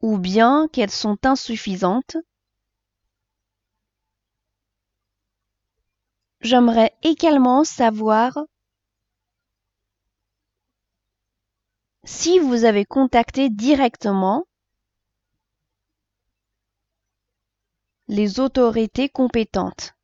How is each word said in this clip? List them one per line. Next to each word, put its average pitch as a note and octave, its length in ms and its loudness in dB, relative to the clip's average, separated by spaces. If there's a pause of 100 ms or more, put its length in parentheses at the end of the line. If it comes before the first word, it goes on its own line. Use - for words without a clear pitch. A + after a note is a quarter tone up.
ou A3 180 -2
bien A3+ 500 2
qu'elles A#3 220 -2
sont G#3 360 -4
insuffisantes ? G#3+ 880 -2 (4000)
J'aimerais A#3 640 2
également D4 600 2
savoir A3 760 0 (3750)
si - 380 0
vous A#3+ 240 0
avez G#3 200 2
contacté C4+ 640 -2
directement A3+ 960 -2 (3750)
les G#3 320 -2
autorités B3 680 0
compétentes. A3 960 -4